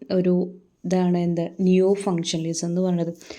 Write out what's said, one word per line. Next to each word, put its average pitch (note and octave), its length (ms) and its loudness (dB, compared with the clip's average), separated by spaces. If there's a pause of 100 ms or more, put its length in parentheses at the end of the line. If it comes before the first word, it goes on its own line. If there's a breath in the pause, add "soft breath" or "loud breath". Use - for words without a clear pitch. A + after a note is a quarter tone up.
(120)
ഒരു F3+ 380 0 (360)
ഇതാണ് F3+ 320 2
എന്ത് F3 320 -2 (120)
നിയോ F#3 320 4
ഫങ്ഷണലിസം E3 760 -4
എന്ന് F3 140 -2
പറയുന്നത്. F3 280 0 (300 loud breath)